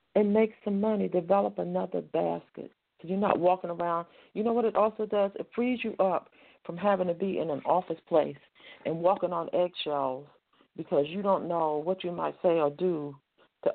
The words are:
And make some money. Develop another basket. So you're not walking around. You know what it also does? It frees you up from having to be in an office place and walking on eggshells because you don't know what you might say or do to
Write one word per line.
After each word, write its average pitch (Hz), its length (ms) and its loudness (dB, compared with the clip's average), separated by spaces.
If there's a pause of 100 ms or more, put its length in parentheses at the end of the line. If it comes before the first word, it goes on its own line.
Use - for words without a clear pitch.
(140)
And 208 200 4
make 220 180 4 (120)
some 202 160 0
money. 208 260 0
Develop 190 520 0
another 180 420 -4
basket. 165 720 -6 (280)
So 165 80 -12
you're 185 80 -2
not 202 220 4
walking 180 320 2
around. 170 360 -2 (280)
You 202 80 -2
know 233 100 0
what 233 120 2
it 220 100 0
also 214 320 2
does? 202 300 0
It - 180 -8
frees 247 300 0
you 220 160 -4
up 185 280 0 (360)
from 170 120 -10
having 185 300 2
to 175 80 0
be 190 240 -2
in 160 120 -2
an 135 140 -4
office 165 440 0
place 147 280 2 (480)
and 165 160 -4
walking 180 320 2
on 165 220 -4
eggshells 147 720 -2 (500)
because 156 320 0
you 185 140 -6
don't 190 260 0
know 165 360 0
what 185 180 -2
you 175 100 -4
might 165 300 -4
say 165 180 4
or 147 100 2
do 147 460 -2 (480)
to - 100 2